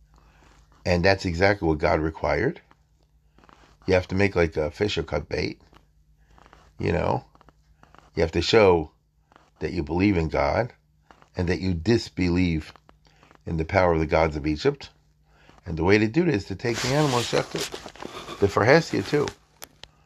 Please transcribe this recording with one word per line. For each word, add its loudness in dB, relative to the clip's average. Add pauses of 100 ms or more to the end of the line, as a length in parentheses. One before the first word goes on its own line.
(880)
And 2
that's 2
exactly 2
what 0
God 2
required. -2 (1300)
You 2
have 0
to -6
make, 2
like, 0
a -2
fish -4
or -2
cut -6
bait. -6 (1160)
You -2
know, -2 (880)
you -2
have 0
to 0
show 4 (680)
that -8
you -4
believe 0
in 0
God -2 (640)
and -2
that -2
you -2
disbelieve 0 (720)
in -6
the -2
power 4
of 2
the 0
gods 2
of -6
Egypt. -2 (760)
And -8
the -2
way 6
to 2
do 0
it 0
is 0
to -10
take -4
the -4
animal 0
and -2
shecht -4
it. -12
The 2
Farhesia 2
too, -2 (800)